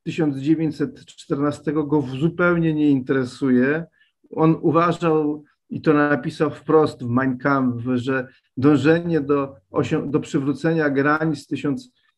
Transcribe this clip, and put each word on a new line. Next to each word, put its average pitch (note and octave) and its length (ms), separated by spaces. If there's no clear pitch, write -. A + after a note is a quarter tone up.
tysiąc D3+ 340
dziewięćset D3+ 680
czternastego D3 800
go D3 180
w, B2 80
zupełnie E3 640
nie D3+ 160
interesuje. C3+ 960
On D#3+ 300
uważał, D#3+ 800
i - 120
to D#3+ 120
napisał D3 580
wprost D3+ 520
w A#2+ 60
Mein B2+ 280
Kampf, B2+ 560
że B2+ 340
dążenie D3+ 640
do C#3 340
osią-, D3 380
do D3+ 100
przywrócenia D3+ 680
granic D3 580
tysiąc C#3 440